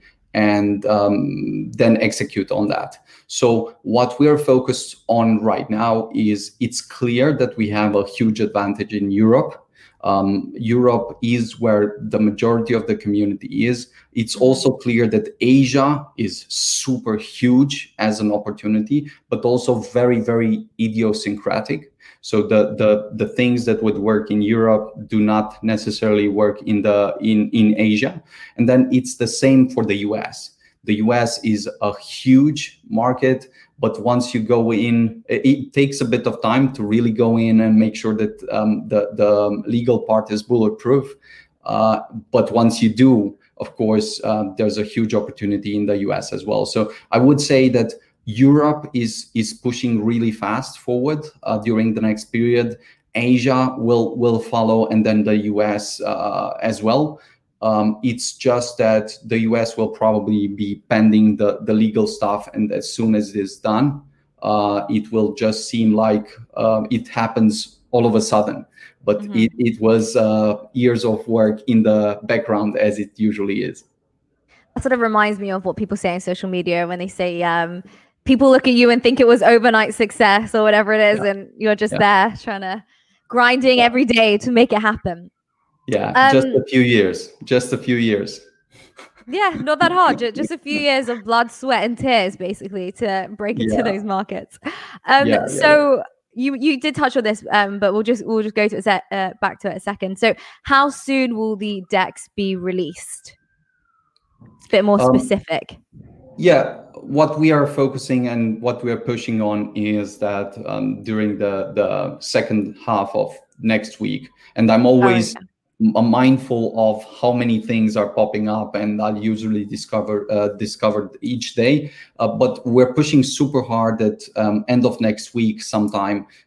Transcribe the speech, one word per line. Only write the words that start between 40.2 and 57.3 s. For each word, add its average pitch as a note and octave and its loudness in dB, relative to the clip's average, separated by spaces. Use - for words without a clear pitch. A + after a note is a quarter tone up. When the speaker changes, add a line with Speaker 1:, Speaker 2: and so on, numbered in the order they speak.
Speaker 1:
is G#2+ -2
bulletproof. A#2+ 0
Uh, A2 0
but A2+ 2
once A#2 2
you A2+ 4
do, G#2+ 2
of - -12
course, G#2+ -2
uh, G#2+ -2
there's G#2+ -2
a G#2+ -2
huge A2+ -2
opportunity G#2 -4
in G#2 -2
the G2+ 0
U G2+ -4
S F#2+ -8
as G2+ -10
well. G#2 -2
So G#2+ -4
I A#2 2
would C#3+ 6
say C3 4
that A#2 0
Europe D3 4
is, A#2+ -4
is A2+ -2
pushing A#2+ -2
really A2+ 0
fast A2 -6
forward, C#3+ -2
uh, A2 -2
during A2 0
the A2 -4
next A2 -2
period. A#2+ 0
Asia B2+ 2
will, A2+ 0
will A#2 2
follow, A2 0
and A2 2
then G#2+ 2
the G#2+ 2
U G#2 -2
S, G#2 -4
uh, G2 -4
as G#2+ -4
well. D3 0